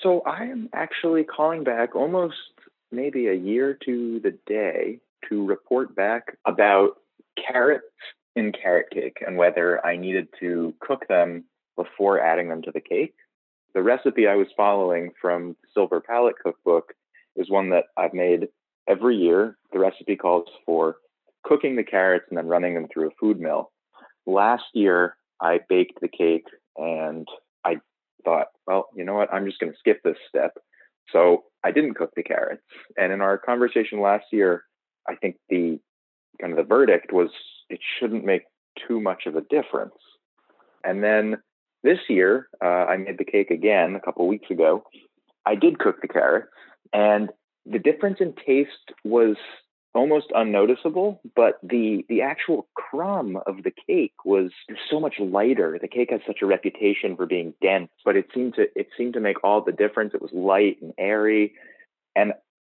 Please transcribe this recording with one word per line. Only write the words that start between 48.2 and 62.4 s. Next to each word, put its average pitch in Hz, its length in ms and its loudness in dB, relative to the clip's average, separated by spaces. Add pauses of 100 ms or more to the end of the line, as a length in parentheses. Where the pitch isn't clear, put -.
taste 139 460 0 (120)
was 110 320 4 (600)
almost 147 400 2
unnoticeable, 131 840 0 (160)
but 113 280 4
the, 107 460 -2
the 120 120 0
actual 143 540 -2
crumb 151 600 -6 (100)
of 95 160 -8
the - 80 -2 (160)
cake 160 260 0 (100)
was 95 280 2 (380)
so 151 100 -2
much 147 200 -4
lighter. 98 600 0
The 95 60 -10
cake 120 240 -2
has 113 160 -4
such 104 160 -8
a - 20 0
reputation 98 720 0
for 90 100 -6
being 82 360 -4
dense, 95 280 2 (160)
but 101 100 4
it 95 180 0
seemed 127 220 -4
to, 107 200 2
it 104 200 -6
seemed 123 180 -4
to 123 60 -4
make 101 240 -2
all 104 200 4
the - 80 -2
difference. 104 420 -2
It - 80 -4
was - 100 -12
light 95 500 2
and 82 180 -16
airy. 107 540 0 (600)
And 104 180 2 (300)